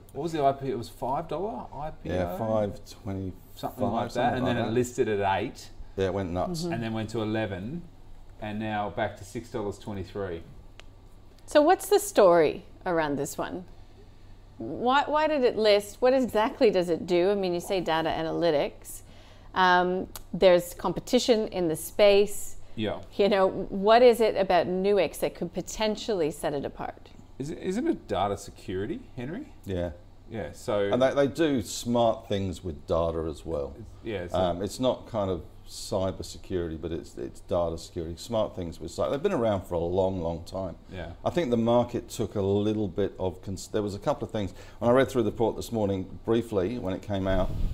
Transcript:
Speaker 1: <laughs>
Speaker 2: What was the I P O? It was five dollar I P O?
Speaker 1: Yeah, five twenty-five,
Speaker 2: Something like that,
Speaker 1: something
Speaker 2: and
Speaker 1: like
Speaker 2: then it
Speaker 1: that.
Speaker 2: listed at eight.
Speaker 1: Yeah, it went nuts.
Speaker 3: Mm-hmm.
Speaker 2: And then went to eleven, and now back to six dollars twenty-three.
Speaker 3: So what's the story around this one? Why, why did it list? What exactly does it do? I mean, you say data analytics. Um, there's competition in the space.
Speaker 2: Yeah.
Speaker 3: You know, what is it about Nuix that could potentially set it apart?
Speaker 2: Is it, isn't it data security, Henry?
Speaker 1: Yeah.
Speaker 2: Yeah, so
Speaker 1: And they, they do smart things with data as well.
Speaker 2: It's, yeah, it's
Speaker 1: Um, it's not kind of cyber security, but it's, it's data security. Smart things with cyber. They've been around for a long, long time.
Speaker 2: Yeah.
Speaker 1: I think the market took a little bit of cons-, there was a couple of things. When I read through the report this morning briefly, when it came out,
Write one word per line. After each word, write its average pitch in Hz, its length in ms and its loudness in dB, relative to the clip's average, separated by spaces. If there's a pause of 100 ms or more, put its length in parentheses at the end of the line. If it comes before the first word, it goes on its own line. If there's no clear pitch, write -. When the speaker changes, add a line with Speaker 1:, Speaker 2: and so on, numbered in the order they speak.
Speaker 1:
<laughs> - 120 -20
Speaker 2:
What 139 80 -6
was 165 100 -4
the 156 120 0
I 139 80 6
P 135 160 -6
O? - 20 -2
It 107 80 -2
was 107 100 -8
five 135 400 -6
dollar 202 360 -6 (100)
I 147 160 -8
P - 200 -10
O? 87 40 -2
Speaker 1:
Yeah, 90 240 -2
five 110 500 0
twenty-five, 95 440 -8 (240)
Speaker 2:
Something - 360 -4
like 117 120 -2
that, 117 80 -8
Speaker 1:
something 123 240 0
Speaker 2:
and 123 100 -2
Speaker 1:
like 120 80 0
Speaker 2:
then 117 100 0
it 113 40 -2
Speaker 1:
that. 110 40 -4
Speaker 2:
listed 120 360 0
at 98 340 2
eight. - 260 -10 (280)
Speaker 1:
Yeah, 190 100 2
it 90 80 0
went 98 160 -2
nuts. 90 320 -2
Speaker 3:
Mm-hmm. 175 120 -4
Speaker 2:
And 113 80 -4
then 113 120 -4
went 110 160 -4
to 117 120 -4
eleven, 107 600 -4 (580)
and 107 200 -6
now 104 300 -2
back 101 280 -4
to 98 60 -16
six - 260 -10
dollars 101 280 -4
twenty-three. 98 640 -8 (1040)
Speaker 3:
So - 140 6
what's 359 280 4
the 415 100 4
story 170 640 6 (240)
around 160 300 0
this 139 200 -6
one? 175 280 -6 (960)
Why, 233 480 0
why 302 200 2
did 302 160 2
it 240 140 2
list? 208 440 4
What 254 120 6
exactly 240 580 4
does 180 200 2
it 165 160 0
do? 175 240 4
I 208 40 2
mean, 185 200 0
you 175 60 -2
say 190 200 -2
data 160 300 0
analytics. 160 880 0 (540)
Um, 180 520 4 (280)
there's 175 400 6
competition 220 720 2
in 180 200 -2
the 156 80 0
space. 202 800 4 (200)
Speaker 2:
Yeah. 104 240 -2 (160)
Speaker 3:
You 202 120 4
know, 190 200 4
what 202 540 4
is 233 180 8
it 220 160 2
about 180 300 4
Nuix 185 540 2
that 160 140 -2
could 175 200 -6
potentially 208 760 -2
set 165 220 -4
it 139 120 -4
apart? - 440 -10 (300)
Speaker 2:
Is 143 120 -8
it, - 80 -10
isn't 214 300 -4
it - 180 -4
data 98 300 0
security, 104 640 -6 (160)
Henry? 160 300 -8 (180)
Speaker 1:
Yeah. 87 260 -4 (400)
Speaker 2:
Yeah, 110 220 -8
so 104 300 -2 (100)
Speaker 1:
And 123 100 2
they, 131 120 6
they 143 120 4
do 143 360 0
smart 117 640 0
things 98 340 -4
with 76 240 -10
data 82 420 0
as 76 160 -8
well. 71 320 -6
Speaker 2:
It's, - 120 -16 (160)
yeah, 107 140 -6
it's 90 160 -6
Speaker 1:
Um, 87 280 0
it's 101 160 -6
not 127 320 0
kind 101 180 0
of 87 140 -2 (260)
cyber 95 560 -4
security, 85 520 -6
but 80 160 -8
it's, - 240 -8
it's - 240 -10
data 85 380 -2
security. 85 380 -8
Smart 110 380 -4
things 85 260 -8
with - 120 -10
cyber. 80 180 -2
They've 139 120 -2
been 202 100 0
around 110 300 0
for - 120 -6
a 85 40 0
long, 92 420 0
long 82 240 -4
time. 92 320 -8 (160)
Speaker 2:
Yeah. 82 200 -10 (120)
Speaker 1:
I 113 60 0
think 151 200 0
the 120 60 4
market 120 520 2
took - 280 -6
a 107 40 2
little 104 460 2
bit 95 320 -2
of 92 240 -4
cons-, 92 260 -10
there 110 140 -2
was 101 140 -4
a - 20 -10
couple 139 280 -2
of - 60 -16
things. 101 220 -4 (240)
When 117 100 2
I 120 60 8
read 135 140 6
through 120 160 2
the 104 80 2
report 110 240 0
this - 160 -8
morning 98 520 -2
briefly, 113 540 0
when 92 160 -4
it - 80 -8
came 98 240 -2
out, 95 240 2 (240)